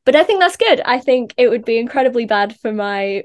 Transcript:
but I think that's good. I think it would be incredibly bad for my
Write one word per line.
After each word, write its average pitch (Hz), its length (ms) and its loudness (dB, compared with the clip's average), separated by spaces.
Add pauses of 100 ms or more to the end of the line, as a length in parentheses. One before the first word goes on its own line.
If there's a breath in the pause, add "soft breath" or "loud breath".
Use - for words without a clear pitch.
but 262 100 6
I 311 80 4
think 403 160 0
that's 359 180 2
good. 440 240 2
I 247 180 -2
think 254 380 -2
it 247 120 4
would 226 160 -2
be 226 120 0
incredibly 247 480 -2
bad 208 360 -2
for 226 100 -6
my 202 540 -4